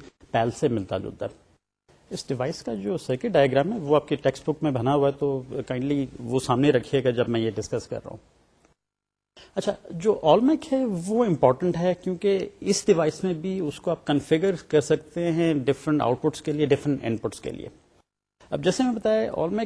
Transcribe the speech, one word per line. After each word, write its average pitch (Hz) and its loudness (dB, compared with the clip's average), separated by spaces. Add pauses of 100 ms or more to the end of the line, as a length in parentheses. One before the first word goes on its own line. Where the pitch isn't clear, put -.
(360)
pal 117 4 (100)
سے 156 2
ملتا 104 -2
جلتا 101 -8
ہے۔ - -14 (600)
اس - -12
ڈیوائس 135 -6
کا 240 -6
جو 196 -4
سرکٹ 131 -4
ڈائگرام 143 4
ہے 240 -4
وہ 147 2
آپ 143 2
کی 151 0
ٹیکسٹ - -2
بک 156 -4
میں 151 2
بنا 127 0
ہوا 139 2
ہے، 139 0
تو 139 -2 (260)
کائنڈلی 135 -2 (140)
وہ 123 -2
سامنے 127 2
رکھیے 127 0
گا 131 2
جب 117 0
میں 117 0
یہ 110 -2
ڈسکس 110 -6
کر 113 -8
رہا - -12
ہوں۔ - -20 (1160)
اچھا، 202 -4 (180)
جو 185 0
Olmec 220 4
ہے 269 2
وہ 208 0
امپورٹنٹ 165 4
ہے 180 2 (100)
کیونکہ 185 -2 (100)
اس - -2
ڈیوائس 160 2
میں 185 0
بھی 185 -6
اس 151 -6
کو 175 -4
آپ - -6
کنفیگر 160 2 (120)
کر 151 4
سکتے 170 -2
ہیں 165 2
ڈفرنٹ 143 0
آؤٹ 120 0
پٹس 156 -2
کے 156 -4
لیے، 147 0
ڈفرنٹ 139 2
ان 113 -2
پٹس - -8
کے - -8
لیے۔ - -12 (840)
اب 147 -6
جیسے 180 2
میں 247 0
بتایا، 220 0
Olmec 208 -2